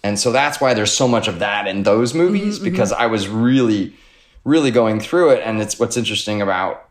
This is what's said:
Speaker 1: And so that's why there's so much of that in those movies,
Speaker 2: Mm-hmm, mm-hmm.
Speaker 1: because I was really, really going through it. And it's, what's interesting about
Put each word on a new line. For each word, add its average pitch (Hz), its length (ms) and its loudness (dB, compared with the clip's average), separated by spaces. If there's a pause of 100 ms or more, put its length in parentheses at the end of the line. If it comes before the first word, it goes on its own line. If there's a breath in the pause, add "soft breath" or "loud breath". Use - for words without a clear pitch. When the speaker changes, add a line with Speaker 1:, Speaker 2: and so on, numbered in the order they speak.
Speaker 1:
And 101 160 -2
so 120 120 0
that's 139 300 0
why 127 140 2
there's 107 180 0
so 131 160 2
much 117 200 2
of 87 100 -6
that 101 280 -4
in 98 160 -4
those 113 320 2
movies, 196 420 0
Speaker 2:
Mm-hmm, 196 100 -10
mm-hmm. 180 60 -2
Speaker 1:
because - 200 0
I 117 140 0
was 104 220 -2
really, 110 640 0 (500 soft breath)
really 143 260 2
going 110 300 2
through 165 300 2
it. 123 140 4
And 110 180 -2
it's, 104 160 -6
what's 117 180 -2
interesting 104 460 -4
about 95 480 -4